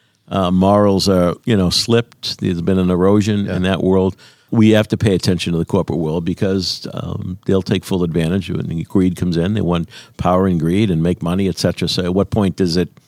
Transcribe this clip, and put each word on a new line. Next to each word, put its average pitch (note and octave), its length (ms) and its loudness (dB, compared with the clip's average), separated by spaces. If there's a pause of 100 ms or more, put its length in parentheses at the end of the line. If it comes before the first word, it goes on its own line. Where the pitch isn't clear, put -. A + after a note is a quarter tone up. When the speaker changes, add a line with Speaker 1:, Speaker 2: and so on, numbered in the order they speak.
(280)
Speaker 1:
uh, F#2 240 0
morals F#2+ 580 4
are, F2 260 2 (100)
you A#2+ 120 2
know, F2+ 120 2
slipped, - 720 -2
there's F2+ 220 -2
been F#2+ 180 0
an F2+ 100 0
erosion G2+ 560 2
Speaker 2:
Yeah. G2 100 -4
Speaker 1:
in F2 80 -2
that F#2 200 0
world. F#2+ 320 2 (360)
We A2 200 6
have G#2+ 180 4
to G#2+ 80 -2
pay G2+ 180 2
attention F2 380 -2
to E2 40 0
the E2 80 0
corporate E2+ 340 -2
world E2 260 -4
because, F#2+ 680 -4
um, F2 520 -8
they'll F#2+ 160 2
take F#2+ 240 -4
full F2+ 180 -2
advantage E2+ 460 -2
when E2 340 -6
greed F#2 320 0
comes F2+ 220 -2
in. F2 160 0
They A2 80 -2
want E2+ 260 -2 (300)
power F2+ 300 2
and F2+ 120 0
greed F#2 320 0
and D#2+ 100 0
make F2 220 -2
money, F2+ 240 -2
et E2+ 100 -4
cetera. F2+ 300 -4
So, F2+ 160 -4
at F2+ 100 -4
what F#2+ 160 0
point G2 280 -2
does F2 180 0
it, F2 140 -2 (180)